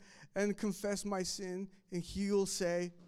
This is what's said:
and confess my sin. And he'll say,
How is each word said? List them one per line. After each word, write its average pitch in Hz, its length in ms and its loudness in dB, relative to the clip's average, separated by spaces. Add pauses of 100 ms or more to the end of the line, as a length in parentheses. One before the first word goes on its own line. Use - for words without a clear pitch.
(360)
and 202 200 2
confess 202 480 -2
my 196 180 0
sin. 185 460 -4 (240)
And 175 100 0
he'll 196 440 2
say, 175 460 0 (160)